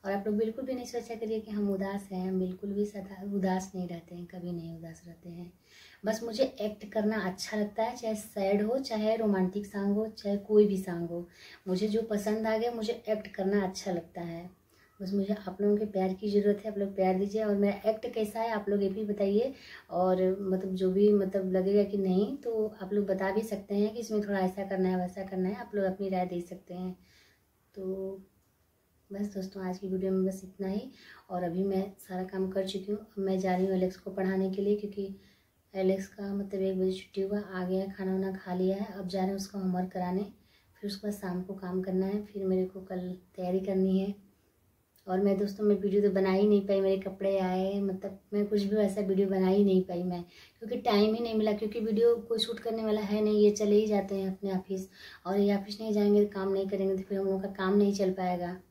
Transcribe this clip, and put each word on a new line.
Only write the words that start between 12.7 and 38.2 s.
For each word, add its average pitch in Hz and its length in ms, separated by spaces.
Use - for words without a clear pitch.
मुझे 226 220
act 208 200
करना 196 340
अच्छा 185 280
लगता 170 320
है। 170 260
बस 196 140
मुझे 202 220
आप - 260
लोगों 208 160
के 214 100
प्यार 190 280
की 208 160
ज़रूरत 202 340
है, 214 60
आप 202 60
लोग 196 180
प्यार 190 240
दीजिए। 202 240
और 208 140
मेरा 202 320
act 220 240
कैसा 220 280
है 233 100
आप 208 180
लोग 202 140
ये 196 60
भी 214 160
बताइए, 208 480
और 185 340
मतलब 185 340
जो 185 160
भी 208 220
मतलब 190 380
लगेगा 190 340
कि 202 140
नहीं 190 380
तो 220 380
आप 190 180
लोग 202 120
बता 190 260
भी 214 120
सकते 202 320
हैं 208 180
कि 240 60
इसमें 214 220
थोड़ा 202 200
ऐसा 185 240
करना 190 240
है, 185 80
वैसा 180 280
करना 185 240
है, 214 80
आप 247 180
लोग 202 100
अपनी 190 240
राय 185 180
दे 175 160
सकते 180 300
हैं। 180 220
तो 190 460
बस 196 240
दोस्तों 190 300
आज 185 160
की 202 80
वीडियो 190 240
में 190 140
बस 190 180
इतना - 240
ही। 202 140
और 180 140
अभी 180 200
मैं 190 200
सारा 185 260
काम 190 260
कर 190 160
चुकी 196 240
हूँ। 208 80
अब - 200
मैं 190 200
जा 185 160
रही 185 100
हूँ 190 100
एलेक्स 185 220
को - 140
पढ़ाने 190 400
के 196 100
लिए, 208 140
क्योंकि 202 400
एलेक्स 190 360
का 202 240
मतलब 196 280
एक 190 180
बजे 185 140
छुट्टी - 280
हुआ, 202 200
आ 190 240
गया, 190 220
खाना 190 260
वाना 190 220